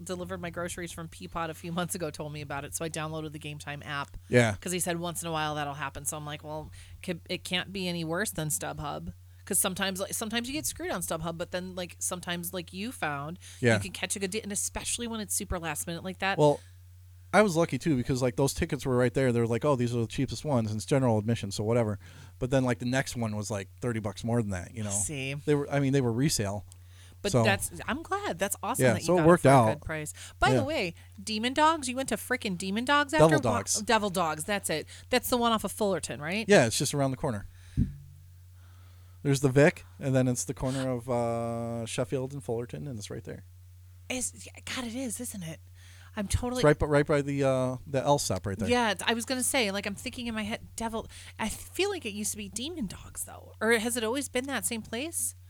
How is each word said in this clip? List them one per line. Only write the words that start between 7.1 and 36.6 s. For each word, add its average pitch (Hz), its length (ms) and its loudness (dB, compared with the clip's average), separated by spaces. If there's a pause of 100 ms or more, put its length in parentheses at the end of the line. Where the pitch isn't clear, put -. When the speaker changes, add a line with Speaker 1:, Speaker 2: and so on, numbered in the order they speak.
Speaker 1:
it 180 160 -6
can't 180 260 -2
be 190 160 -4
any 175 160 -2
worse 170 280 -2
than 156 180 -2
StubHub." 151 640 -6 (320)
'Cause 196 140 0
sometimes, 190 400 0
like, 196 160 -6
sometimes 233 340 -4
you 269 40 -6
get 302 120 -4
screwed 339 260 -6
on 190 100 -4
StubHub, 170 360 -4
but 175 140 -6
then, 185 240 -6
like, 180 240 -8
sometimes, 175 520 -6
like 180 220 -8
you 202 180 -6
found, 151 460 -6 (240)
Speaker 2:
Yeah. 117 140 6
Speaker 1:
you 147 40 4
can 190 120 -6
catch - 240 -4
a 208 40 -6
good 190 120 -2
deal, 220 100 -2
and 202 100 -6
especially - 560 -4
when 226 140 -6
it's 196 140 -4
super 190 240 -4
last 160 260 -4
minute 170 180 -6
like 185 140 -8
that. 190 220 0
Speaker 2:
Well, 147 200 8 (720)
I 202 120 8
was 185 120 2
lucky 160 220 2
too 151 180 2
because, 123 280 2
like, 123 140 2
those 139 180 4
tickets 151 320 -2
were 127 100 4
right 123 160 6
there. 135 180 4
They're 117 140 4
like, 113 180 0
"Oh, 147 120 6
these 120 180 2
are 120 60 2
the 113 80 0
cheapest - 380 -2
ones, 117 260 2
and 107 60 -2
it's 104 80 -6
general 127 340 4
admission, 107 320 -2
so 107 120 -4
whatever." 107 360 2 (400)
But 127 100 -2
then, 135 140 4
like, 123 160 0
the 120 80 -4
next 131 280 0
one 113 200 -2
was, 104 160 -4
like, 98 160 -4 (140)
thirty 107 180 -2
bucks 98 240 -6
more 117 180 2
than 104 80 -2
that. 90 240 -4
You 110 100 -6
know, 104 60 -4
Speaker 1:
See. 131 460 -2 (100)
Speaker 2:
they 147 80 4
were, 143 180 0
I 143 80 2
mean, 139 140 4
they 143 80 6
were 120 120 4
resale. 110 520 0 (560)
Speaker 1:
But 202 100 -2
Speaker 2:
So. 220 120 6
Speaker 1:
that's, 202 260 2 (180)
I'm 254 140 -2
glad. 381 380 -4
That's 196 240 0
awesome 196 200 0
Speaker 2:
Yeah, 127 100 6
Speaker 1:
that 87 80 -2
you - 40 -6
Speaker 2:
so 170 120 4
it - 20 -
Speaker 1:
got 156 80 6
Speaker 2:
worked 170 180 8
Speaker 1:
it 131 40 10
for 135 40 10
Speaker 2:
out. 123 140 8
Speaker 1:
a 110 80 2
good - 80 -10
price. 156 280 -6 (280)
By 370 100 6
Speaker 2:
Yeah. 262 60 6
Speaker 1:
the 254 80 4
way, 262 320 -2 (280)
Demon 220 300 -2
Dogs. 302 340 4
You 247 100 -4
went 262 120 -2
to 226 80 0
frickin' 220 400 -2
Demon 196 280 -2
Dogs 285 260 4
Speaker 2:
Devil 311 160 8
Speaker 1:
after? - 80 6 (120)
Wa-, - 100 2
Speaker 2:
Dogs. - 240 -2
Speaker 1:
Devil 208 280 4
Dogs. 160 360 -2
That's 202 260 -2
it. 156 160 -2 (240)
That's 240 180 2
the 254 80 2
one 233 140 4
off 214 120 2
of 190 80 -2
Fullerton, 170 500 0
right? 196 260 -2
Speaker 2:
Yeah, 185 180 8